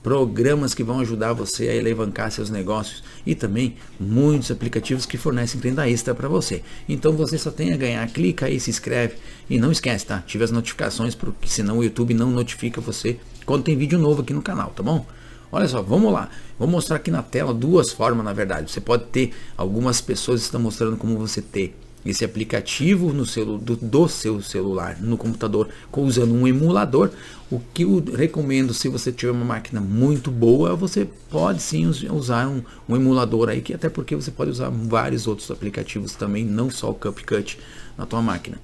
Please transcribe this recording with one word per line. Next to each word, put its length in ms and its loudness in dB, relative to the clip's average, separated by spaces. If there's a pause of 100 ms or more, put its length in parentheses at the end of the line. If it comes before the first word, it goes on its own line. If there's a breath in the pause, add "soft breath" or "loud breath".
programas 720 2
que 80 -4
vão 200 -2
ajudar 320 -2
você 340 -2
a 100 0
alavancar 540 -2
seus 180 -6
negócios 540 -4 (220 loud breath)
e 100 0
também 400 -2 (240 loud breath)
muitos 500 4
aplicativos 560 -2
que 120 -6
fornecem 420 -2
renda 300 0
extra 260 0
pra 140 -4
você. 340 0 (240 loud breath)
Então 240 2
você 260 0
só 140 -4
tem 220 0
a 40 0
ganhar, 320 -2
clica 360 0
aí, 160 0
se 80 -4
inscreve 480 -2 (320 loud breath)
e 100 4
não 140 4
esquece, 320 -2
tá? 100 -4
Ative 300 -2
as 60 0
notificações, 640 -2
porque 340 0
senão 300 0
o 40 4
YouTube 300 2
não 180 4
notifica 480 -2
você 400 -4 (260)
quando 180 2
tem 120 2
vídeo 240 2
novo 220 4
aqui 120 -4
no 80 -2
canal, 280 -4
tá 120 -8
bom? 240 0 (460 loud breath)
Olha 160 2
só, 140 0
vamos 320 4
lá. 160 -2 (280 loud breath)
Vou 120 2
mostrar 260 2
aqui 160 -2
na 100 0
tela 320 -2
duas 380 4
formas, 320 2
na 80 -2
verdade. 400 -2
Você 80 -6
pode 280 2
ter, 260 0 (240 loud breath)
algumas 420 0
pessoas 420 -2
estão 200 -4
mostrando 340 0
como 220 -2
você 240 -4
ter 340 -4 (300)
esse 180 -2
aplicativo 880 0
no 140 0
celu-, 320 -4
do, 180 -2
do 320 4
seu 340 -2
celular, 600 -2
no 160 0
computador, 500 0 (240 loud breath)
co-, 120 0
usando 300 4
um 140 4
emulador. 640 4 (400 loud breath)
O 80 -2
que 240 -2
eu 180 6 (140)
recomendo, 580 2
se 140 -2
você 240 -2
tiver 220 -2
uma 100 0
máquina 380 -4
muito 500 2
boa, 460 6
você 280 0 (240)
pode 320 2
sim 260 0
us-, 220 0
usar 380 0
um, 160 -4 (240 loud breath)
um 80 2
emulador 540 4
aí, 100 0
que 140 -6
até 160 -2
porque 260 -4
você 160 -6
pode 180 -2
usar 200 -4
vários 580 0
outros 240 -4
aplicativos 640 -6
também, 320 -2
não 240 0
só 200 -4
o 40 -2
CapCut 680 -4 (380 loud breath)
na 80 -6
tua 160 -2
máquina. 420 -2